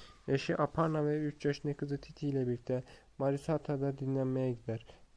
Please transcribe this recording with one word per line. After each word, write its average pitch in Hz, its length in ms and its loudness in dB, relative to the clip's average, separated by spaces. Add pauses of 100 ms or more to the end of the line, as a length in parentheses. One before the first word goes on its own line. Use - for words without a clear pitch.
(280)
eşi 139 300 2
Aparna 156 480 2
ve 147 140 2
üç 147 260 -2
yaşındaki 143 320 0
kızı 143 200 -2
Titi - 300 -6
ile 135 200 2
birlikte 123 360 0 (340)
Marisata'da 139 800 0
dinlenmeye 131 540 2
gider. 113 340 -4 (320)